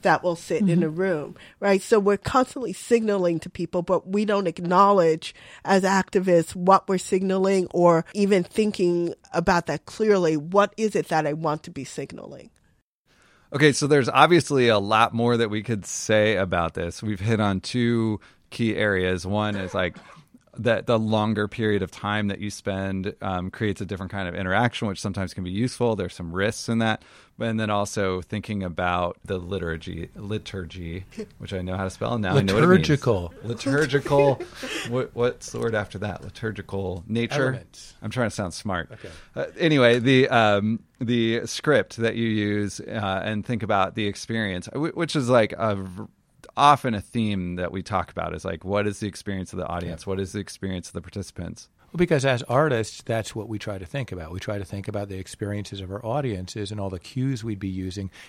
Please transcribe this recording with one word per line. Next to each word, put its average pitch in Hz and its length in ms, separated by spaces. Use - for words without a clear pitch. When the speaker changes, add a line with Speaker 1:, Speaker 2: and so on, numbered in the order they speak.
Speaker 1:
that 160 200
will 170 140
sit 165 260
in 196 60
Speaker 2:
Mm-hmm. 170 140
Speaker 1:
a 160 60
room, 160 480
right? 196 220
So 226 180
we're 202 160
constantly 254 560
signaling 202 680
to 180 100
people, 175 320
but 180 260
we 208 160
don't 202 220
acknowledge 180 880
as 190 200
activists 185 720
what 190 320
we're 190 100
signaling 190 760
or 170 320
even 202 280
thinking 175 720
about 175 340
that 151 200
clearly. 185 500
What 185 400
is 220 200
it 151 120
that 156 180
I 147 80
want 156 300
to 175 60
be 139 140
signaling? - 640
Speaker 3:
Okay, 143 180
so 143 140
there's 139 220
obviously 139 600
a 110 100
lot 110 340
more 120 240
that 113 140
we 107 120
could 104 220
say 107 520
about 87 360
this. 85 300
We've 104 180
hit 110 180
on 101 220
two 117 580
key 113 260
areas. 92 520
One 104 300
is, 95 180
like, 90 200
that 113 280
the 117 120
longer 107 500
period 104 340
of 90 80
time 104 380
that 98 100
you 104 120
spend, 98 720
um, 92 280
creates 104 320
a 98 40
different 92 260
kind 98 160
of 85 60
interaction, 98 540
which 95 120
sometimes 98 340
can 95 100
be 87 60
useful. 113 460
There's 90 180
some 85 180
risks 98 380
in 113 80
that. 110 240
And 113 180
then 110 120
also 101 500
thinking 104 420
about 87 640
the 95 140
liturgy, 85 760
liturgy, 92 920
which - 160
I 92 80
know 92 160
how 98 60
to 95 60
spell, 113 220
and 117 100
now 95 140
I 135 60
know 98 120
what 113 80
it 160 40
means. 180 140
Speaker 4:
Liturgical. 120 640
Speaker 3:
Liturgical. 139 1040
<laughs> - 40
What, 127 240
what's 120 380
the 117 80
word 117 160
after 101 220
that? 98 240
Liturgical 95 840
nature? 120 420
Speaker 4:
Elements. - 540
Speaker 3:
I'm 107 80
trying 120 180
to - 60
sound 92 180
smart. 90 400
Speaker 4:
Okay. - 160
Speaker 3:
Uh, - 120
anyway, 131 420
the, 131 280
um, 110 520
the 117 460
script - 520
that 113 180
you 113 120
use, 104 520
uh, 98 440
and 104 220
think 117 160
about 98 320
the 107 120
experience, 101 680
wh-, 151 220
which 170 200
is, 127 140
like, 117 260
a 107 200
v-, 95 260
often 139 380
a 101 60
theme 98 560
that 90 160
we 95 100
talk 87 280
about 82 240
is, 85 100
like, 87 200
what 101 240
is 98 120
the 110 60
experience 95 460
of 92 80
the 78 60
audience? 85 380
Speaker 4:
Yeah. 98 60
Speaker 3:
What 95 100
is 95 120
the 104 80
experience 92 480
of - 60
the 90 80
participants? 87 680
Speaker 4:
Well, 170 60
because 165 260
as 131 200
artists, 127 580
that's 113 340
what 107 120
we 107 120
try 101 180
to 92 80
think 135 240
about. 85 220
We 92 80
try 104 180
to 101 60
think 101 240
about 101 200
the 95 100
experiences 101 600
of 92 120
our 104 120
audiences 110 680
and 107 80
all 98 100
the 92 80
cues 127 460
we'd 107 160
be 98 80
using 92 420